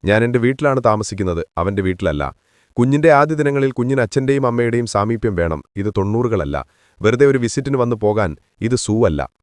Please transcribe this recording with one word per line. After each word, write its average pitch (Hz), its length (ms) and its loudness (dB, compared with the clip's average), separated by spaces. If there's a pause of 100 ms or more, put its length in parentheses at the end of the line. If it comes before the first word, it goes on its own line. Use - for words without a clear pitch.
ഞാൻ 107 200 4
എന്റെ 123 140 0
വീട്ടിലാണ് 131 460 0
താമസിക്കുന്നത്, 101 600 0 (120)
അവന്റെ 98 240 -2
വീട്ടിലല്ല. 82 520 -2 (420)
കുഞ്ഞിന്റെ 143 360 4
ആദ്യ 151 220 4
ദിനങ്ങളിൽ 143 360 0
കുഞ്ഞിന് 127 300 -2
അച്ഛന്റെയും 135 460 0
അമ്മയുടെയും 120 400 0
സാമീപ്യം 107 480 -2
വേണം. 82 280 -2 (140)
ഇത് 98 200 -4
തൊണ്ണൂറുകളല്ല, 101 600 -2 (440)
വെറുതെ 120 260 4
ഒരു 135 120 2
വിസിറ്റിന് 135 380 -4
വന്നു 120 200 0
പോകാൻ. 104 400 -2 (240)
ഇത് 120 160 -2
സൂ 110 300 0
അല്ല. 71 240 -2 (120)